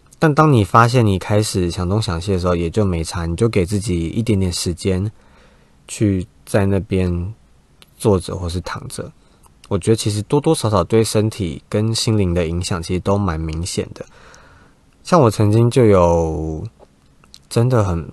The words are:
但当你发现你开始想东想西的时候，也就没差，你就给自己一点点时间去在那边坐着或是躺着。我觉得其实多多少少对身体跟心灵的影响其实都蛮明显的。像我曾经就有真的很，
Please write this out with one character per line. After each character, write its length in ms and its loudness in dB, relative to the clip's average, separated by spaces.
但 140 2
当 180 4
你 140 4
发 240 4
现 160 2
你 140 2
开 240 0
始 280 -2
想 160 -4
东 140 0
想 200 -4
西 120 -4
的 60 0
时 80 -2
候， 100 2
也 140 -2
就 140 0
没 200 -2
差， 220 -6
你 100 -4
就 120 0
给 180 0
自 120 -4
己 300 -2
一 140 -4
点 160 0
点 120 0
时 220 -4
间 380 -2
去 400 0
在 180 0
那 160 0
边 540 -2
坐 200 2
着 180 -8
或 120 -6
是 120 -4
躺 280 -10
着。 240 -12
我 80 -2
觉 140 -2
得 60 4
其 140 -4
实 120 -4
多 180 0
多 140 0
少 160 -2
少 140 2
对 180 2
身 260 0
体 400 -6
跟 260 -2
心 220 0
灵 160 2
的 140 0
影 160 -4
响 200 -4
其 120 -6
实 60 -2
都 180 0
蛮 220 -2
明 260 -6
显 260 -6
的。 140 -16
像 180 4
我 100 6
曾 200 2
经 200 4
就 160 4
有 800 2
真 200 2
的 160 4
很， 280 -4